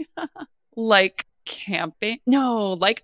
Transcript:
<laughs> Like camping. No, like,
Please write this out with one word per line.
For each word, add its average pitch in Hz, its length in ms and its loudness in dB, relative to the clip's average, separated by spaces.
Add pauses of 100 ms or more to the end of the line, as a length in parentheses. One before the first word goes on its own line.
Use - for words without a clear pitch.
(160)
<laughs> - 580 -14
Like 208 520 2 (180)
camping. 196 840 -6
No, 240 480 2
like, 190 300 0